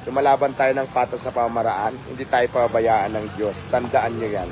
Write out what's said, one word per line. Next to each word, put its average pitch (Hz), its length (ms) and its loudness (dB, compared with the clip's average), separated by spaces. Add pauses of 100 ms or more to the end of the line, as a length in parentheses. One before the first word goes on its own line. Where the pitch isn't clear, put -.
Lumalaban 139 480 2
tayo 131 200 2
ng 135 160 0
patas 123 320 -2
sa 123 120 -6
pamamaraan, 113 600 0 (160)
hindi 127 160 -8
tayo 123 240 2
pababayaan 113 640 2
ng 107 140 -4 (100)
Diyos. 101 320 -4
Tandaan 120 480 0
nyo 110 100 -4
yan. 98 260 -4